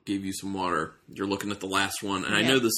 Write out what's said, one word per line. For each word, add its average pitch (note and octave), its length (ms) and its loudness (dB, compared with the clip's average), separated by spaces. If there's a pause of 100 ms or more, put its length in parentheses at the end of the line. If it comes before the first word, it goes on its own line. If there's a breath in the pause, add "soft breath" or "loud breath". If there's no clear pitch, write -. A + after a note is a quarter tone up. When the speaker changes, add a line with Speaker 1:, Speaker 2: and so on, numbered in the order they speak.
Speaker 1:
gave G2 200 -2
you F#2+ 80 -4
some G2 200 -8
water. F2 420 -2 (120)
You're - 200 -4
looking G2 240 -2
at G2 80 -6
the F#2+ 80 -6
last F#2+ 360 0
one, F#2+ 220 0
and G#2 100 0
I G#2 60 4
Speaker 2:
Yeah. A2+ 80 4
Speaker 1:
know C3+ 100 6
this A#2 80 4 (100)